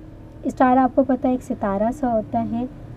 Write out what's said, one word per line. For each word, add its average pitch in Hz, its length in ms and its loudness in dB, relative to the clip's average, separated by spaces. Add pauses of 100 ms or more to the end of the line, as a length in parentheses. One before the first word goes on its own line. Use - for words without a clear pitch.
(500)
star 254 280 4
आपको 262 260 4
पता 254 240 0
है 254 80 2
एक 247 60 -2
सितारा 214 500 -2
सा 262 200 -2
होता 220 280 0
है, 226 260 -2 (320)